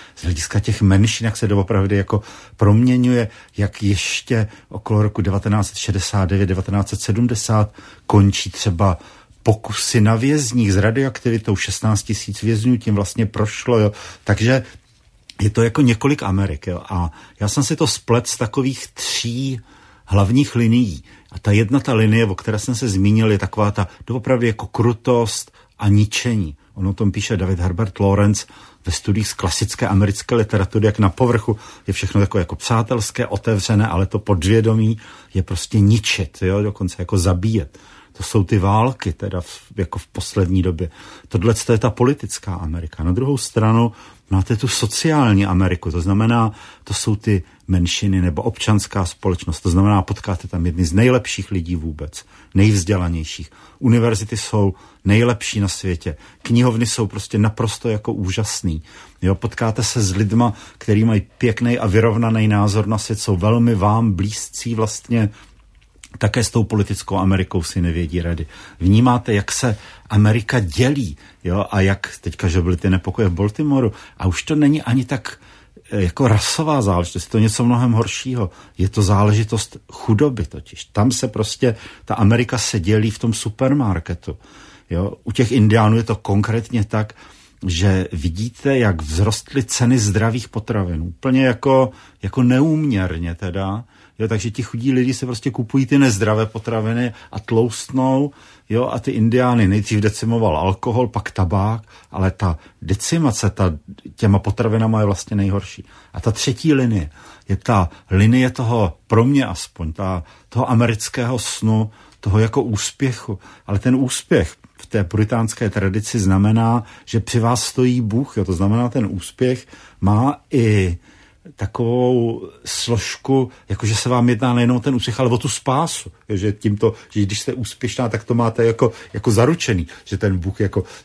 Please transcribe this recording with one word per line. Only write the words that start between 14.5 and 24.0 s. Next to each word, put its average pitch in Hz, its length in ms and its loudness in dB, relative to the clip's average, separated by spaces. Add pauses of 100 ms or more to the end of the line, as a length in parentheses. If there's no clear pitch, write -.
je 101 100 2
to 113 120 2
jako 117 200 2
několik 135 400 2
Amerik, 95 440 -2
jo. 87 220 -6
A 87 220 -2 (300)
já 104 80 0
jsem 143 140 0
si 147 140 -2
to 156 100 0
splet - 400 0
z - 100 -6
takových 127 500 -4
tří 123 760 -6 (440)
hlavních 101 500 2
linií. 117 500 2 (280)
A - 60 -14
ta - 120 -2
jedna, 110 300 4
ta 135 140 -2
linie, 110 320 4
o 98 80 -4
které 107 240 -4
jsem 123 160 -4
se 120 140 -2
zmínil, 104 440 2
je 101 60 2
taková 104 320 -2
ta 104 180 -4 (180)